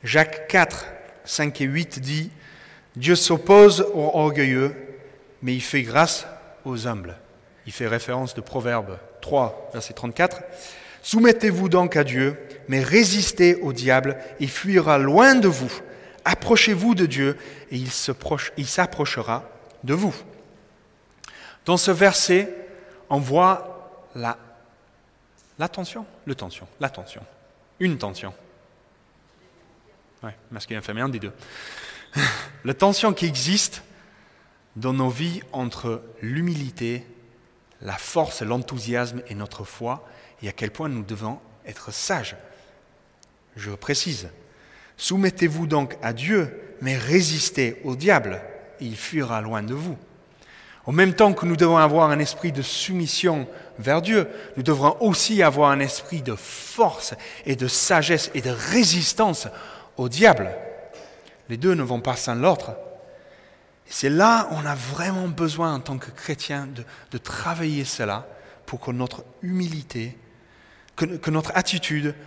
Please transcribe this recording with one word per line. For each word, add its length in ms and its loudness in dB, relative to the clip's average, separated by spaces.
Jacques 440 0
quatre, 400 2
cinq 360 -4
et 40 -2
huit 340 -4
dit, « 320 -6
Dieu 200 2
s'oppose 760 8
aux 220 0
orgueilleux, 600 2
mais 100 -2
il 80 -4
fait 220 -2
grâce 420 2
aux 220 -6
humbles. » 300 -8
Il 40 -14
fait 160 -4
référence 460 -4
de 80 -10
Proverbe 560 -4
trois, 500 -2
verset 220 -10
trente-quatre. « 480 -2
Soumettez-vous 680 4
donc 260 4
à 80 4
Dieu, 360 0
mais 140 0
résistez 800 6
au 100 -4
diable, 460 2
il 100 -2
fuira 480 4
loin 380 8
de 120 6
vous. 240 0
Approchez-vous 720 4
de 100 2
Dieu, 320 0
et 80 -6
il 140 -6
se 200 -4
proche-, 460 -6
il 80 -6
s'approchera 800 -2
de 100 0
vous. » 220 0
Dans 120 2
ce 140 2
verset, 600 4
on 80 2
voit 960 0
la, 240 -6
la 80 -2
tension, 400 -10
le 80 -6
tension, 340 -14
la 100 -2
tension, 320 -18
une 200 -2
tension. 340 -10
Ouais, 120 -14
masculin, 320 -12
féminin, 280 -6
des 100 -6
deux. 140 -10
<laughs> 60 -2
La 80 -2
tension 400 4
qui 140 -2
existe 560 -2
dans 180 -4
nos 160 0
vies 320 -6
entre 520 -8
l'humilité, 840 -6
la 160 -10
force, 460 -4
l'enthousiasme 840 -4
et 60 -14
notre 300 -12
foi, 440 -10
et 40 -10
à 40 -10
quel 180 -6
point 200 -8
nous 140 -8
devons 360 -8
être 260 -16
sages. 440 -6
Je 160 -12
précise, « 580 -6
Soumettez-vous 680 0
donc 380 -2
à 100 -4
Dieu, 680 -4
mais 160 -4
résistez 840 0
au 120 -6
diable, 460 2
et 60 -10
il 100 -8
fuira 460 -4
loin 220 -6
de 100 -6
vous. » 240 -8
En 60 -4
même 240 4
temps 180 6
que 140 -2
nous 80 2
devons 220 6
avoir 340 6
un 80 2
esprit 320 -4
de 100 -6
soumission 840 -2
vers 200 2
Dieu, 280 2
nous 80 -6
devrons 380 4
aussi 420 2
avoir 280 6
un 80 2
esprit 420 -6
de 140 -6
force 800 -4
et 100 0
de 120 -4
sagesse 640 2
et 80 -4
de 80 -4
résistance 960 0
au 100 -4
diable. 480 4
Les 80 -6
deux 160 2
ne 100 0
vont 180 -4
pas 140 -2
sans 200 -4
l'autre. 420 2
C'est 240 -2
là 420 4
où 40 -6
on 100 -6
a 100 -4
vraiment 520 -4
besoin 460 -2
en 80 -4
tant 160 -8
que 140 -14
chrétien 540 -8
de, 200 -14
de 60 -8
travailler 640 -4
cela 440 -6
pour 140 -10
que 120 -8
notre 340 -6
humilité, 760 -6
que, 100 -2
que 240 -6
notre 260 -2
attitude 600 -2